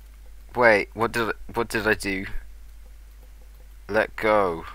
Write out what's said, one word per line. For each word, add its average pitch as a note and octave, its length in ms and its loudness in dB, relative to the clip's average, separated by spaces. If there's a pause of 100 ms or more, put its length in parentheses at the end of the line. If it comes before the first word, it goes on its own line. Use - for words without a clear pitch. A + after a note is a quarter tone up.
(540)
Wait, A2+ 400 6
what A2+ 160 0
did, A2+ 220 -2 (200)
what A#2 140 -2
did G#2+ 180 -2
I G#2+ 100 4
do? G2 320 -4 (1600)
Let G#2+ 260 0
go. G2 600 2